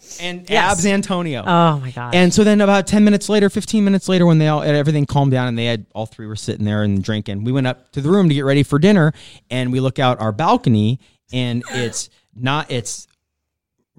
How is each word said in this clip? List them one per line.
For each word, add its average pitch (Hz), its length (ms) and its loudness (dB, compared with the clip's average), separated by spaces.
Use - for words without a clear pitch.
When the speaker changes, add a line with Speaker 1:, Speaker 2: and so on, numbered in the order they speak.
Speaker 1:
And 180 280 -10
Speaker 2:
Yes. 190 260 2
Speaker 1:
Abs 180 120 -2
Antonio. 180 580 -2
Speaker 2:
Oh 170 360 2
my 131 100 -10
God. 120 240 -8
Speaker 1:
And 175 180 4
so 214 120 4
then 208 160 4
about 202 260 2
ten 214 160 2
minutes 208 260 2
later, 208 220 2
fifteen 214 320 -2
minutes 196 260 0
later, 185 180 4
when 165 120 6
they 156 80 2
all, 151 160 0
everything 147 440 0
calmed 139 260 0
down 127 160 0
and 117 100 -6
they 117 60 -2
had, 117 280 -4
all 110 140 -8
three 110 220 -16
were 107 80 -10
sitting - 280 -6
there 104 200 0
and 98 180 0
drinking, 104 400 -6
we 117 80 -4
went 131 160 0
up - 240 -8
to 143 100 -8
the 139 100 0
room 190 180 4
to 147 80 2
get 143 80 -2
ready 139 180 2
for 143 160 0
dinner, 165 340 4
and 127 220 -4
we 131 80 -2
look 131 180 -4
out 127 220 0
our 110 100 -2
balcony, 117 680 0
and 120 340 -4
Speaker 2:
<laughs> - 40 -16
Speaker 1:
it's 123 400 -6
not, 139 380 -4
it's, - 380 -8